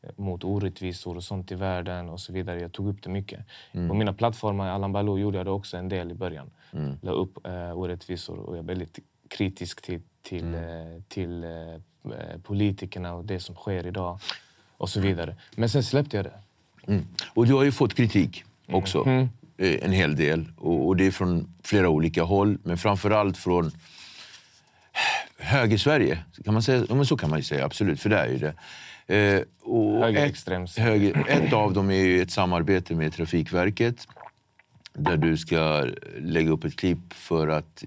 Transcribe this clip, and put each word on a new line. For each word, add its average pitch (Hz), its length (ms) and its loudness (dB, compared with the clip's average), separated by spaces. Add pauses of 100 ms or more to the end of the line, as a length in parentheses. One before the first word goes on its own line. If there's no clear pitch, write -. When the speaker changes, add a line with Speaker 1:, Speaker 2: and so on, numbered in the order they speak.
Speaker 1:
eh, - 140 -20
mot 92 280 -6
orättvisor 92 720 -4
och 87 80 -10
sånt 95 280 -8
i - 20 -8
världen 90 540 -4
och 87 120 -12
så - 120 -14
vidare. 90 280 -6
Jag 85 120 -8
tog 101 160 -6
upp 101 140 -6
det 87 80 -10
mycket. 98 300 -6 (320)
Speaker 2:
Mm. 87 160 -2
Speaker 1:
På 80 60 0
mina 104 180 2
plattformar, 101 560 -2
Allan 98 240 -4
Baloo, 101 260 0
gjorde 101 200 -2
jag 90 80 -4
det 98 40 -4
också 98 260 -6
en 90 120 -6
del 90 220 -4
i 87 40 -10
början. 87 360 -10 (220)
Speaker 2:
Mm. 71 300 -6
Speaker 1:
La - 80 -6
upp, - 360 -4
eh, 87 320 -8
orättvisor 90 600 -8
och - 180 -10
jag 85 80 -10
är - 20 -10
väldigt 90 320 -8 (300)
kritisk - 540 -6
till, 87 180 -8 (220)
till, 85 220 -8
Speaker 2:
Mm. 82 520 -8
Speaker 1:
eh, 85 120 -18
till, 87 360 -6
eh, 82 60 -10
eh, 82 920 -14
politikerna 98 720 -2
och 87 100 -10
det 95 160 -6
som 85 140 -14
sker 92 320 -6
idag 90 320 -6 (580)
och - 120 -4
så 104 120 -2
vidare. 87 360 -2 (200)
Men 113 120 2
sen 135 140 2
släppte 139 340 0
jag 98 100 -2
det. - 120 -14 (540)
Speaker 2:
Mm. 95 120 2 (300)
Och 117 120 6
du 120 80 8
har 135 80 6
ju 139 100 6
fått 117 220 2
kritik 104 500 2 (240)
också. 95 380 0
Speaker 1:
Mm. 131 220 4 (300)
Speaker 2:
Eh, 92 260 2
en 95 80 2
hel 82 240 4
del. 78 300 2 (120)
Och, 78 280 2
och 85 100 4
det 95 100 6
är 95 40 6
från 90 520 -2
flera 95 260 4
olika 82 340 2
håll. 98 400 4
Men 87 160 -2
framförallt 101 580 2
från 87 340 0 (1700)
Högersverige. 113 800 2 (260)
Kan 104 100 0
man 113 80 2
säga? 127 260 4
Ja, 113 60 -2
men 139 120 4
så 139 100 2
kan 78 140 -2
man 78 80 0
ju 71 40 -4
säga, 69 220 -2
absolut. 80 360 0
För 101 100 0
det 104 80 4
är 67 100 2
ju 64 100 -2
det. 76 160 -2 (840)
Eh, 92 60 2 (200)
och 107 420 2
Speaker 1:
Högerextrems. 104 760 0
Speaker 2:
ett, 110 60 2
höger-, 101 440 4
ett - 240 4
av 107 200 4
dem 98 180 2
är 95 40 4 (100)
ju 90 180 6
ett 87 80 -2
samarbete 90 640 2
med 78 180 0
Trafikverket. 90 960 0 (840)
Där 80 220 2
du 80 200 4
ska 78 520 2 (300)
lägga 80 320 2
upp 80 140 0
ett 78 120 -4
klipp - 360 0
för 80 360 -2
att 78 380 -4